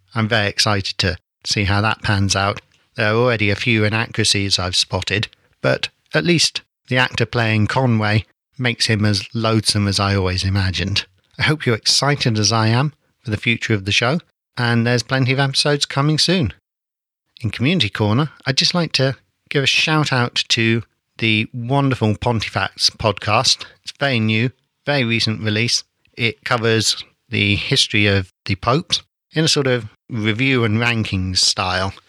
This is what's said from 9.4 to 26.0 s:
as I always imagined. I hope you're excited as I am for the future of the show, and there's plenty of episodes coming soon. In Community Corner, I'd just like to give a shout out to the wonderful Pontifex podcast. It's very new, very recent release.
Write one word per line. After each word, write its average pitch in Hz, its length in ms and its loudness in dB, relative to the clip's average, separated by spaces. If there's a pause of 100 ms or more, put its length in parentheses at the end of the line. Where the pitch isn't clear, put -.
as 95 100 0
I 98 160 0
always 92 300 0
imagined. 95 640 -2 (340)
I 120 40 -2
hope 151 220 -2
you're 120 100 2
excited 139 600 0
as 104 140 0
I 110 160 2
am 127 260 2 (280)
for 110 100 -6
the 104 60 -2
future 117 360 -2
of 95 120 -2
the 98 80 -2
show, 135 260 0 (380)
and 120 280 2
there's 120 180 0
plenty 131 280 0
of 135 80 0
episodes 143 460 0
coming 147 320 0
soon. 165 360 0 (880)
In 107 80 -4
Community 127 400 0
Corner, 113 420 0 (140)
I'd 135 120 -2
just - 160 0
like 175 200 -2
to 135 220 0 (340)
give 139 140 0
a 127 40 0
shout 156 440 2
out 123 380 0
to 113 340 2 (360)
the 110 340 2
wonderful 120 640 0
Pontifex - 720 -2
podcast. - 760 0 (180)
It's - 140 -14
very 135 220 0
new, 110 320 0 (340)
very 139 200 0
recent 113 360 -2
release. 110 440 -2 (280)